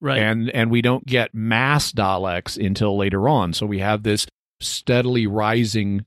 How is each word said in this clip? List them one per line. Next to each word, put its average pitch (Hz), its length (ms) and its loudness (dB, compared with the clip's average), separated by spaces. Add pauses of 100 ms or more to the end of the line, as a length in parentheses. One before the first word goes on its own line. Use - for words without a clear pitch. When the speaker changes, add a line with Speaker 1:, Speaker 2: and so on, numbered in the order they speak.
Speaker 1:
Right. 135 180 0
Speaker 2:
And, 113 320 0
and 117 200 0
we 120 100 4
don't 123 260 0
get 123 280 -2
mass 117 580 0
Daleks 95 720 -2
until 98 320 0
later 98 320 0
on. 101 240 2
So 104 140 -4
we 101 140 -4
have 104 220 0
this 107 240 0 (340)
steadily 123 680 0
rising 107 800 0